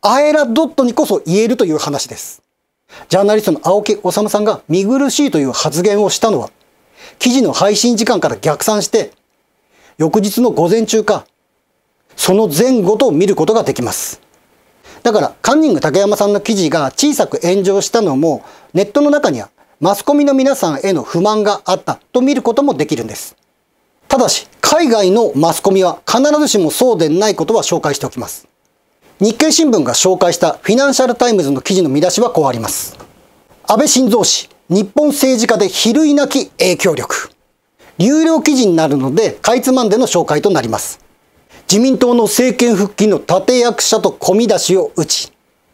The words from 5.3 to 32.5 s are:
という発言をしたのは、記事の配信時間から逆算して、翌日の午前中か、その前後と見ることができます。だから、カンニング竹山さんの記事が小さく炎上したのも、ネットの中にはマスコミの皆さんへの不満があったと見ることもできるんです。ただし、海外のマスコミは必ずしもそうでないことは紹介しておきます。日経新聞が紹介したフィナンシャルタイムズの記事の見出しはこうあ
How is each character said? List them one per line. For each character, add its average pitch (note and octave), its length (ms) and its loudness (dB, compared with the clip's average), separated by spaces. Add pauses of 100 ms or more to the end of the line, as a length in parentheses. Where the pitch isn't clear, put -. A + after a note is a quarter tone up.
と E3 80 -2
い C#3+ 60 0
う B2+ 80 -4
発 D3+ 300 -4
言 G#3 200 2
を F#3+ 80 0
し - 80 -6
た A3+ 140 0
の C#3+ 80 -2
は、 - 100 -10 (720)
記 B3 100 2
事 B3+ 120 2
の G3 100 0
配 G3+ 240 0
信 A#3+ 200 0
時 A3 80 -2
間 A3 140 0
か D#3 100 -2
ら B2 80 -4
逆 D3+ 280 -4
算 G#3+ 180 0
し - 60 -6
て、 G3+ 240 -2 (840)
翌 D#3+ 220 0
日 G3+ 200 -4
の A#3+ 100 2
午 D#3+ 180 0
前 A3 180 0
中 A3 180 -2
か、 G3 200 -2 (920)
そ - 180 0
の G#3+ 140 2
前 A3 340 2
後 G3+ 140 0
と A#3 160 2
見 F3 160 2
る G3+ 80 0
こ D#3+ 100 0
と A3 80 0
が A3 80 0
で C3 120 -4
き B2 80 -8
ま A#2 100 -6
す。 - 280 -12 (840)
だ A#3+ 80 2
か G#3 80 2
ら、 C3+ 200 -4
カ A#3+ 140 0
ン D4+ 60 4
ニ D#4 80 4
ン G#3+ 60 2
グ C#3+ 60 0
竹 D#3 200 0
山 G3+ 160 2
さ G#3 100 0
ん G3+ 60 2
の G3+ 80 0
記 G#3 160 -2
事 F3 120 0
が D3 180 -2
小 C#4+ 280 0
さ F#3+ 140 -2
く - 120 -6
炎 F#3 220 0
上 G3 180 2
し F#3+ 80 -6
た A#3 140 0
の D3+ 140 -2
も、 D#3 280 -2 (300)
ネ F3+ 80 2
ッ G3+ 80 -4
ト C#4+ 120 2
の D4 80 2
中 C#4+ 200 0
に B2 100 -6
は G2 100 -14 (280)
マ F#3 160 0
ス - 80 -10
コ C#4+ 120 0
ミ D4 100 2
の C#4 100 2
皆 C4+ 220 2
さ E3 180 -2
ん C#3 100 -8
へ - 80 0
の C3+ 120 -2
不 - 160 -4
満 G#3 240 0
が G3 200 -2
あ F#3 100 0
っ F#3 80 -4
た - 180 -8 (120)
と B3 100 2
見 C4+ 120 2
る B3+ 80 -4
こ A#3 120 0
と C4+ 100 0
も C#4 100 0
で C#3+ 140 -4
き D3 80 -2
る A#2 80 -8
ん - 20 -10
で A2 80 -12
す。 - 220 -18 (720)
た C4+ 100 0
だ A3+ 100 2
し、 - 200 -6 (120)
海 D#4+ 280 2
外 G3+ 240 2
の A3 240 2
マ D#3+ 160 2
ス - 100 -6
コ G3+ 80 2
ミ F#3+ 140 2
は E3+ 200 -2
必 - 160 0 (200)
ず D4 80 0
し A3 100 0
も D#3+ 140 0
そ B3 220 2
う F3 40 -4
で D#3+ 100 0
な F#3 200 0
い G3+ 80 -2
こ D#3+ 100 -4
と A3 80 -2
は G3 80 2
紹 E3 160 -2
介 C#3+ 160 -2
し - 60 -8
て C#3+ 60 -8
お C3 40 -8
き - 80 -14
ま A#2 80 -10
す。 - 220 -18 (760)
日 A3 120 2
経 D#4 180 2
新 D#4 180 2
聞 F#3 140 2
が A#2+ 100 -2
紹 F#3 220 2
介 F3 180 2
し - 40 -8
た E3 240 0
フ F#3+ 100 0
ィ A3+ 40 4
ナ C#4 120 2
ン C4 60 0
シ - 60 -2
ャ C4 60 2
ル A#3+ 80 -2
タ B3 140 2
イ A#3 40 2
ム F#3 120 0
ズ C#3 80 -2
の C3 80 -2
記 G3 140 -4
事 F#3 100 2
の D3+ 40 0
見 C#3 120 0
出 F3 100 2
し F#3+ 100 -2
は A#3 100 0
こ D#3+ 120 0
う C#3+ 60 2
あ B2+ 40 -2